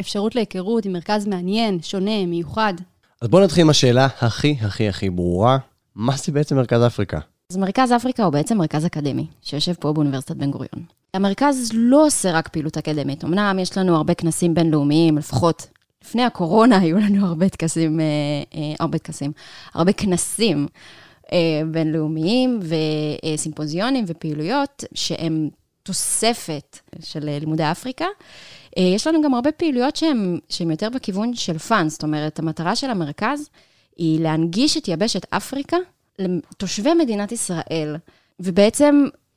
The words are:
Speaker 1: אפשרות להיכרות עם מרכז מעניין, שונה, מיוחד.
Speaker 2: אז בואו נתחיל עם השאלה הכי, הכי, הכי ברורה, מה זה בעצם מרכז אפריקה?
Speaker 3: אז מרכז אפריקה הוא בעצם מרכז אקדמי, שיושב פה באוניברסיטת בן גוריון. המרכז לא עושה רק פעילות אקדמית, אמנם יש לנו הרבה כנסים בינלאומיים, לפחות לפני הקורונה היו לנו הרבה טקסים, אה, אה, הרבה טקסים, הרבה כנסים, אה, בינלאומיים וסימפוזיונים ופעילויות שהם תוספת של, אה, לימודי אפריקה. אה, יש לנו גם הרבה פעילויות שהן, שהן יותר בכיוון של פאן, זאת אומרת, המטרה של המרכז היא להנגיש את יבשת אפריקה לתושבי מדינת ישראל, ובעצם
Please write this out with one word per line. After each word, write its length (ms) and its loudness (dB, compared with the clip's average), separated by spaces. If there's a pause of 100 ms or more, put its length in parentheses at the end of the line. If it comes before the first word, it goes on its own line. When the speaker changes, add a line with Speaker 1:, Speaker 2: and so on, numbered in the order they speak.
Speaker 1:
אפשרות 340 -4
להיכרות 500 -2
עם 80 -4
מרכז 340 -2
מעניין, 560 -2
שונה, 440 -2
מיוחד. 480 -2 (460)
Speaker 2:
אז 80 -4
בואו 160 8
נתחיל 160 4
עם 100 8
השאלה 380 6 (120)
הכי, 420 0
הכי, 260 0
הכי 220 -2
ברורה, 480 2 (360)
מה 220 -2
זה 160 -6
בעצם 240 0
מרכז 300 2
אפריקה? 320 -2 (320)
Speaker 3:
אז 60 -8
מרכז 360 2
אפריקה 320 0
הוא 80 2
בעצם 260 0
מרכז 280 0
אקדמי, 400 -4 (160)
שיושב 300 -4
פה 200 -2
באוניברסיטת 440 -2
בן 140 -2
גוריון. 340 -8 (300)
המרכז 600 0
לא 320 6
עושה 260 0
רק 160 0
פעילות 280 -6
אקדמית, 480 -4
אמנם 340 0
יש 200 -4
לנו 180 2
הרבה 180 2
כנסים 400 0
בינלאומיים, 640 4
לפחות 480 0 (380)
לפני 180 -2
הקורונה 560 4
היו 200 4
לנו 280 2
הרבה 220 2
טקסים, 520 0
אה, 40 0 (500)
אה, 60 -8 (200)
הרבה 180 -2
טקסים, 340 -8 (420)
הרבה 180 2
כנסים, 760 0 (640)
אה, 60 2 (320)
בינלאומיים 880 0 (760)
וסימפוזיונים 760 -4
ופעילויות 760 -4 (100)
שהם 540 -4 (340)
תוספת 960 -4 (260)
של, 240 -8
אה, 120 -4
לימודי 240 -2
אפריקה. 400 -4 (720)
אה, 40 2
יש 240 2
לנו 160 2
גם 120 2
הרבה 180 0
פעילויות 440 -2
שהן, 420 0 (100)
שהן 220 -4
יותר 200 -2
בכיוון 440 -4
של 240 -4
פאן, 300 0
זאת 140 -8
אומרת, 360 -2
המטרה 380 -2
של 140 -4
המרכז 580 -4 (480)
היא 240 2
להנגיש 560 2
את 120 -6
יבשת 420 -2
אפריקה 460 -4 (420)
לתושבי 760 -2
מדינת 380 0
ישראל, 640 -4 (440)
ובעצם 640 4 (320)